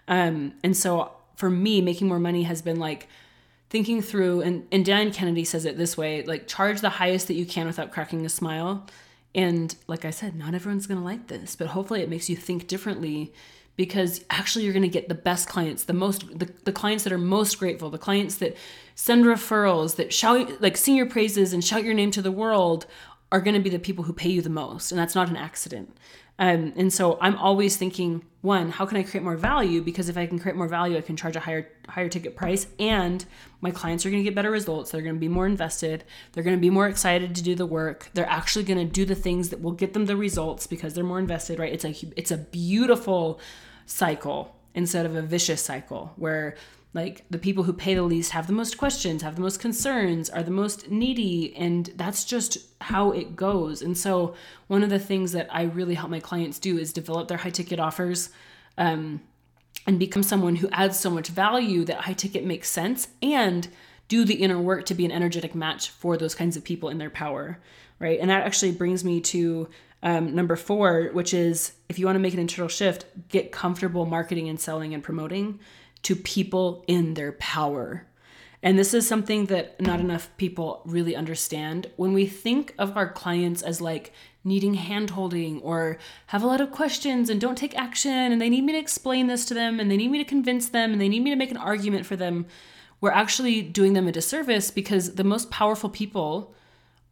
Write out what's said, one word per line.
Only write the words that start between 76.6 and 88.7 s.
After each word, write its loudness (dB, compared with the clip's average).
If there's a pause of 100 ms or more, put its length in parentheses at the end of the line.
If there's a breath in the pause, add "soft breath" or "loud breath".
in 2
their -6
power. -4 (560 loud breath)
And 8
this 4
is 4
something 0
that -2
not 2
enough -2
people -4
really 0
understand. -6
When 2
we 6
think -2
of -2
our 0
clients -2
as, -4
like, -6 (300 loud breath)
needing 2
hand-holding -4
or -2 (300 loud breath)
have -2
a 2
lot 2
of 0
questions 0
and 0
don't 0
take -6
action, 0
and 4
they 2
need 4
me 4